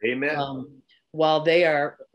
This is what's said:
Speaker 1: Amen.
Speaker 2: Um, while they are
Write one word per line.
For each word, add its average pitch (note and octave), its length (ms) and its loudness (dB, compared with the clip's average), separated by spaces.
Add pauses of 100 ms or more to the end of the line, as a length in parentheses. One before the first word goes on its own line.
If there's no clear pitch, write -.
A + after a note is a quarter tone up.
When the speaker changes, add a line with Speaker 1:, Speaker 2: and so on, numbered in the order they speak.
Speaker 1:
Amen. C#3 320 -2
Speaker 2:
Um, C#3 440 -8 (300)
while D#3 300 2
they E3 220 4
are D3 340 0 (180)